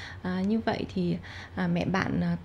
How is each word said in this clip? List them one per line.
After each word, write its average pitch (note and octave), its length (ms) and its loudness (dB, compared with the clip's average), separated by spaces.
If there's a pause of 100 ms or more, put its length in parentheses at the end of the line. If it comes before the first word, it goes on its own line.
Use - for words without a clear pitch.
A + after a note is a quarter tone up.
(220)
À, F#3 200 -2
như G#3+ 180 2
vậy - 260 0 (100)
thì, F3 220 2 (380)
à, F#3 120 0
mẹ E3+ 180 2
bạn, F#3 360 2
à, E3+ 240 2